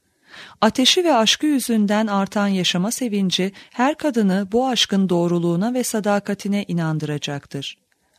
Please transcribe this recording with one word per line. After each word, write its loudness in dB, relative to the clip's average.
Ateşi 2
ve 4
aşkı 2
yüzünden 2
artan 0
yaşama 0
sevinci -2
her 0
kadını 0
bu 2
aşkın 0
doğruluğuna 0
ve -2
sadakatine -2
inandıracaktır. -6